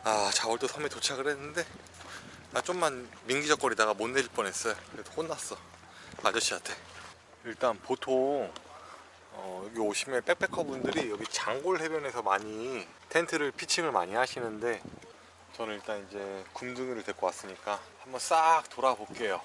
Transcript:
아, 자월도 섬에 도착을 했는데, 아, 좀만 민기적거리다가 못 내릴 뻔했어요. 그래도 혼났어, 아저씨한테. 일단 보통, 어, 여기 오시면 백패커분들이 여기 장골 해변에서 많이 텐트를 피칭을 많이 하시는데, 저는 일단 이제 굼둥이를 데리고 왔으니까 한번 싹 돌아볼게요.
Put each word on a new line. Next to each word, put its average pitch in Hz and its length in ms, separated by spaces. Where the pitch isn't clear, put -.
아, 104 300
자월도 117 340
섬에 147 200
도착을 135 400
했는데, 147 380
아, 127 80
좀만 147 480
민기적거리다가 127 680
못 113 140
내릴 127 200
뻔했어요. 104 460
그래도 107 200
혼났어, 156 440
아저씨한테. 101 520
일단 117 360
보통, 131 720
어, 95 340
여기 113 140
오시면 117 440
백패커분들이 139 880
여기 104 160
장골 156 540
해변에서 147 420
많이 107 640
텐트를 160 440
피칭을 165 400
많이 92 220
하시는데, 117 680
저는 110 200
일단 101 320
이제 98 440
굼둥이를 123 520
데리고 98 220
왔으니까 98 540
한번 127 200
싹 160 500
돌아볼게요. 107 760